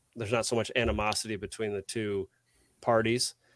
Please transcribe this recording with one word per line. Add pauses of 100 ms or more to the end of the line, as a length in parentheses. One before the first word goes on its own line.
(160)
there's
not
so
much
animosity
between
the
two (540)
parties (200)